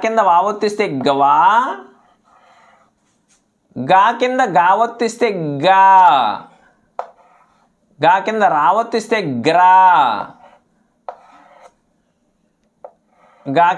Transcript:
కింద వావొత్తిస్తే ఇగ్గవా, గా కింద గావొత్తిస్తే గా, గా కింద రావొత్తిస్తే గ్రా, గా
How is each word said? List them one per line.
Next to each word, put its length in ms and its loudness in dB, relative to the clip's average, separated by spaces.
కింద 180 -2
వావొత్తిస్తే 540 -2
ఇగ్గవా, 420 0
గా 100 6
కింద 200 -2
గావొత్తిస్తే 680 -2
గా, 200 4
గా 160 2
కింద 180 -4
రావొత్తిస్తే 600 -2
గ్రా, 300 4
గా 320 0